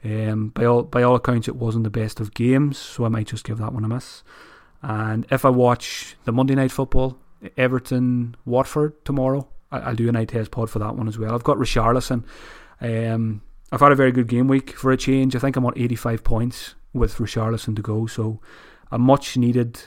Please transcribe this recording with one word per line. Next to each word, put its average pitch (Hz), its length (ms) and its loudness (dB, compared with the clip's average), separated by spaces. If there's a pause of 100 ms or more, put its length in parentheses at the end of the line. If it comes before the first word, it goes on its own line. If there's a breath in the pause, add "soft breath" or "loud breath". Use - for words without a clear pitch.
Um, 107 460 -2
by - 160 -2
all, 120 180 4
by 123 220 0
all 123 100 6
accounts, 120 320 0
it 127 100 -6
wasn't 113 280 0
the 107 60 -2
best 110 280 -4
of 104 160 -8
games, 135 440 2
so - 260 -6
I 113 40 0
might 110 200 -2
just 110 160 -10
give 110 140 -6
that 110 140 -6
one 110 120 -4
a 107 40 -2
miss. - 360 -8 (580 loud breath)
And 110 480 -4
if 135 140 0
I 135 60 8
watch - 760 0
the 120 80 -2
Monday 135 220 2
Night 135 180 2
Football, 131 460 2 (400)
Everton, 123 760 0 (120)
Watford 135 580 -2
tomorrow, 135 420 -2 (240)
I, 135 100 -8
I'll 123 140 -6
do 113 140 0
an 117 80 0
eye 113 80 0
test 110 280 -6
pod 113 180 -4
for - 80 -4
that 104 180 -4
one 113 100 -4
as 110 120 -6
well. 110 160 -4
I've 120 100 -4
got 147 140 2
Richarlison. 120 680 0 (560 loud breath)
Um, 113 640 -2 (280)
I've 127 100 -2
had 143 120 8
a - 20 8
very 131 160 4
good 123 160 2
game 120 220 2
week 135 220 2
for - 200 -2
a 131 60 4
change. 131 400 0
I - 20 0
think 135 180 0
I'm 127 100 2
on 123 100 -2
eighty-five 117 480 -2
points - 520 0 (180)
with 117 220 2
Richarlison 110 600 -2
to 107 60 -4
go, 110 240 -2
so 110 340 -6 (500 loud breath)
a 120 80 -4
much 131 380 4
needed 120 500 0